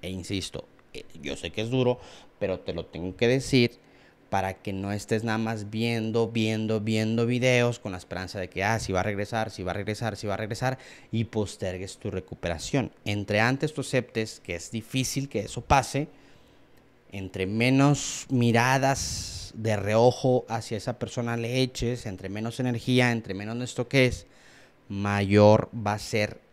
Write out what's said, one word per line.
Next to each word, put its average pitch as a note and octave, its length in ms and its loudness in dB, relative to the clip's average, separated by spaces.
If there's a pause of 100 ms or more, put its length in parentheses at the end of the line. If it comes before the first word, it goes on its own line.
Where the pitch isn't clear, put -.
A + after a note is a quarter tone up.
E F2+ 80 -8
insisto, F#2+ 560 -6 (260)
eh, - 120 -16 (180)
yo C#2 140 -6
sé F2 140 -8
que G#2+ 120 -6
es A2+ 80 -4
duro, B2 280 2 (400)
pero F#2 220 -2
te F2+ 140 -8
lo E2 120 -8
tengo F2 300 -8
que A#2 120 2
decir, B2+ 500 2 (520)
para F#2+ 240 -2
que - 180 -10
no G2 200 -4
estés G#2 320 -2
nada A2 140 0
más A2 320 -4
viendo, A2 580 0
viendo, A2 520 0
viendo A2 460 2
videos A#2+ 520 4
con G2+ 140 -8
la F2+ 60 -8
esperanza F#2 420 -8
de F2+ 80 -6
que, F#2 160 -2
ah, A2 160 2
si G2 120 -4
va F#2 80 2
a F#2+ 40 0
regresar, G#2 460 -4
si - 120 -10
va F2+ 80 -4
a F2 40 -4
regresar, G#2 420 -4
si - 100 -10
va G2+ 80 -2
a G2 40 -6
regresar, A#2 400 -4 (340)
y A2+ 120 0
postergues F#2+ 760 -4
tu G#2+ 120 -8
recuperación. F2+ 800 -4 (140)
Entre G#2 360 0
antes C3+ 320 2
tú C#3 100 -6
aceptes A2+ 580 -4
que F2 160 -8
es - 140 -12
difícil C3 580 -4
que A2 120 -4
eso G#2+ 220 -8
pase, C#3 460 2 (1040)
entre F#2+ 340 -4
menos C3 840 2
miradas B2+ 1300 2
de A2 220 0
reojo A#2 720 4
hacia A2+ 280 -6
esa A#2 220 -6
persona A#2 380 -4
le A#2+ 260 -2
eches, B2 440 -2
entre F#2+ 220 -8
menos A2 320 -6
energía, B2 520 2
entre A2 220 -4
menos G#2 220 -6
no B2 80 -6
estoques, B2+ 640 0 (640)
mayor G2+ 840 6
va G#2 200 -2
a A2 40 -8
ser G#2 420 -4 (120)